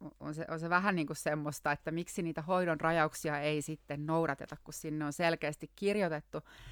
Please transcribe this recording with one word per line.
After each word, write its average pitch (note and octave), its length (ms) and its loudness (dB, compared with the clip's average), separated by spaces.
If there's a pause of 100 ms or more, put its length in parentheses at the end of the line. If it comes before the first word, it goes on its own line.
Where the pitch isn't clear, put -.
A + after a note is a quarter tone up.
O-, - 140 -14
on D3+ 140 -8
se, D#3 160 -6
on D#3+ 100 -4
se E3 100 -4
vähän F#3 260 4
niinku D#3 180 0
semmoista, D3+ 580 -2
että D3+ 200 -2
miksi E3+ 300 -4
niitä D#3+ 200 -2
hoidon F3 400 2
rajauksia D#3 580 2
ei D3+ 220 2
sitten D3 440 -6
noudateta, D#3+ 580 0
kun D3+ 100 -14
sinne D3+ 320 -4
on D3 80 -2
selkeästi D#3+ 640 0
kirjoitettu, F3 680 0 (300)